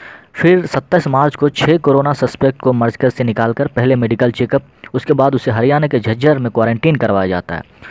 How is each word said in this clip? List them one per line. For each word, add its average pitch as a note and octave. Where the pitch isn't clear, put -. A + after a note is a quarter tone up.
फिर F3
सत्ताईस D#3
मार्च C#3
को D3
छः D3+
कोरोना C#3+
suspect C3+
को B2+
मरकज़ A#2+
से B2+
निकालकर A#2
पहले B2
medical A#2+
checkup, B2+
उसके -
बाद C#3
उसे B2+
हरियाणा C3
के C3+
झज्जर A#2+
में A#2+
quarantine A#2
करवाया G2
जाता F2
है। E2+